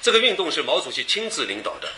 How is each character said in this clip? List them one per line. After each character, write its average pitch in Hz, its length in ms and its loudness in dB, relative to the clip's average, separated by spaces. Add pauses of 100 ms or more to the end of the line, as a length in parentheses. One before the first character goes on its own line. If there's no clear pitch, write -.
这 233 100 4
个 226 80 6
运 226 160 4
动 180 140 0
是 147 120 0
毛 139 180 2
主 123 120 -6
席 123 120 -4
亲 214 260 0
自 135 160 -2
领 101 160 -4
导 87 180 -4
的 78 180 -8